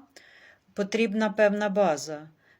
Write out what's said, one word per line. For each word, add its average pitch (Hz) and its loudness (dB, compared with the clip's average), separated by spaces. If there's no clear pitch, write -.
потрібна 214 0
певна 208 2
база. 156 -2